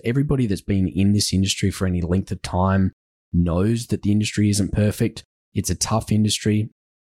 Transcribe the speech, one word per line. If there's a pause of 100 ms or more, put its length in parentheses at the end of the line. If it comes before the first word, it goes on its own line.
everybody
that's
been
in
this
industry
for
any
length
of
time (420)
knows
that
the
industry
isn't
perfect. (320)
It's
a
tough
industry. (500)